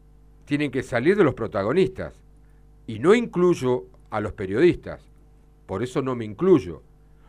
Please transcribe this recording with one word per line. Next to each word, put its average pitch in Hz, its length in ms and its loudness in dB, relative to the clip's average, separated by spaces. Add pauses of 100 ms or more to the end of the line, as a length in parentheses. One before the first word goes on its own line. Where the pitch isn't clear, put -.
(440)
tienen 143 260 -2
que 123 120 -4
salir 135 340 2
de 208 80 6
los 139 100 2
protagonistas, 107 840 -2 (680)
y 110 120 -10
no 165 160 4
incluyo 175 720 0 (260)
a 110 100 -4
los 104 120 -6
periodistas, 101 720 -2 (640)
por 98 160 -6
eso 127 200 -4
no 131 120 -4
me 117 100 -8
incluyo. 107 580 2 (460)